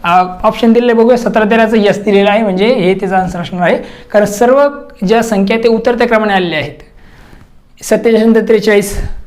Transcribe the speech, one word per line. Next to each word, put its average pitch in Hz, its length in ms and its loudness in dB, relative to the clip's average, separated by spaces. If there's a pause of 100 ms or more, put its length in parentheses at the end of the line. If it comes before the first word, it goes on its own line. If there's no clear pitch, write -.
आ, 180 200 2 (180)
ऑप्शन 220 300 2
दिलेलं 240 240 2
बघूया, 233 220 2
सतरा, 220 260 0
तेराचं 220 320 2
यस 202 280 0
दिलेलं 202 260 2
आहे, 220 120 0
म्हणजे 196 240 -2
हे 196 280 0
त्याचा 190 240 -2
आन्सर 185 200 -4
असणार 175 300 -4
आहे, - 100 0 (320)
कारण 208 140 4
सर्व 254 440 2 (400)
ज्या 220 140 2
संख्या 214 360 0
ते 233 100 0
उतरत्या 233 380 0
क्रमाने 220 260 0
आलेल्या 175 260 -2
आहेत. 131 140 -8 (1080)
सत्तेचाळीस 220 440 0
नंतर 226 140 4
त्रेचाळीस 208 680 0 (180)